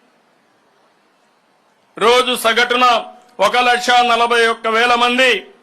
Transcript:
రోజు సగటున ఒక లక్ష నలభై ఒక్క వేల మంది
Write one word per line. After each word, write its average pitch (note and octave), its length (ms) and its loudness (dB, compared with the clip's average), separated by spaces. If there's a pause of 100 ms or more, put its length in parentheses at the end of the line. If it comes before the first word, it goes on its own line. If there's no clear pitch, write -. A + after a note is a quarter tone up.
(2000)
రోజు A#3+ 380 2
సగటున A#3+ 680 0 (360)
ఒక G#3 160 0
లక్ష B3 340 0
నలభై A#3 560 2
ఒక్క A3+ 200 -4
వేల A#3 280 0
మంది A#3+ 520 0 (160)